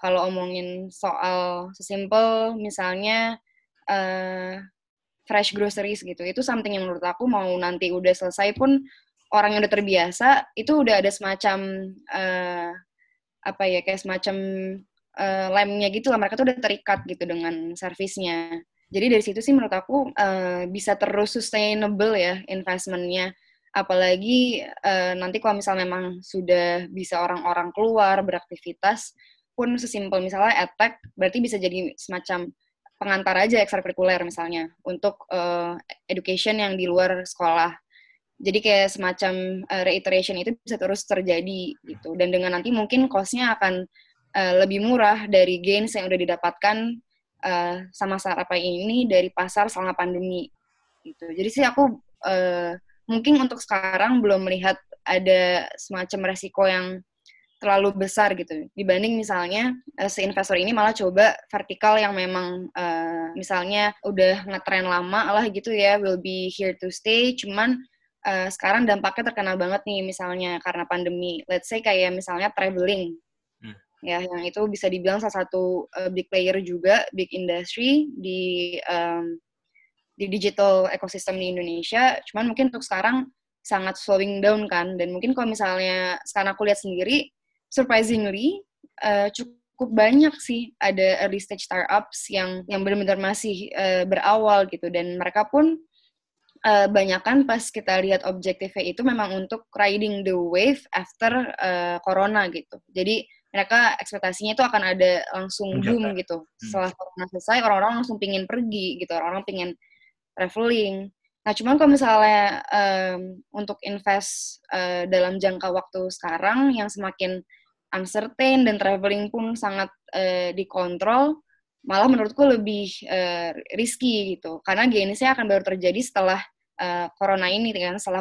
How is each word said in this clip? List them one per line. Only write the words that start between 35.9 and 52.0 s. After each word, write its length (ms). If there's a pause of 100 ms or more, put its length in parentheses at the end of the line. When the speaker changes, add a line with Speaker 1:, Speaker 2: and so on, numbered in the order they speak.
Speaker 1:
education 480
yang 240
di 80
luar 400
sekolah. 480 (640)
Jadi 240
kayak 240
semacam, 460 (340)
eh, 160
reiteration 560
itu 160
bisa 240
terus 240
terjadi 720
gitu. 400
Dan 160
dengan 240
nanti 160
mungkin 400
cost-nya 480
akan, 240 (480)
eh, 240
lebih 240
murah 480
dari 320
gains 320
yang 160
udah 80
didapatkan, 600 (680)
eh, 320 (160)
sama 240
startup 400
ini 480
dari 240
pasar 400
selama 240
pandemi 560 (560)
gitu. 240
Jadi 240
sih 120
aku, 360 (240)